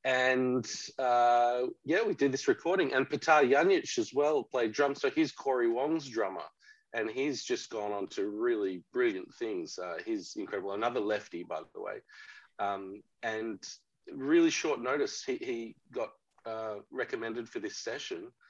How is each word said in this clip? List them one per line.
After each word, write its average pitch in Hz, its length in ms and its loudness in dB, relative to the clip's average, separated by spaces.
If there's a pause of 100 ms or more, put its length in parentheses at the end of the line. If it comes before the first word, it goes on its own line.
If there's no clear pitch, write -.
And, 127 600 2 (340)
uh, 123 640 6 (220)
yeah, 180 180 4
we 202 100 0
did 139 200 4
this - 140 0
recording. 160 460 2
And - 160 2
Petar 151 360 6
Janic 160 520 4
as 113 160 -2
well 147 300 2
played 117 300 0
drums. 139 280 2
So 135 80 2
he's 151 220 2
Corey 123 380 2
Wong's 143 380 0
drummer. 95 360 -2 (500)
And 110 160 -2
he's 131 340 -2
just - 260 -4
gone 104 220 -4
on 101 180 -4
to 101 180 -2
really 104 560 0 (100)
brilliant 113 420 0
things. 98 420 -6
Uh, 90 280 -8
he's 107 320 -6
incredible. 98 360 -6
Another 117 280 -2
lefty, 101 420 -4
by 82 160 -6 (140)
the 92 80 -12
way. 101 160 -8 (640)
Um, 98 420 -4 (200)
and 110 400 -6 (500)
really 151 380 4
short 143 320 -2
notice, 131 420 -2
he, 123 140 -2
he 117 380 -6 (160)
got, 123 180 -4 (360)
uh, 110 300 -6 (140)
recommended 117 600 -6
for 117 100 -8
this 101 180 -8
session. 113 540 -8 (180)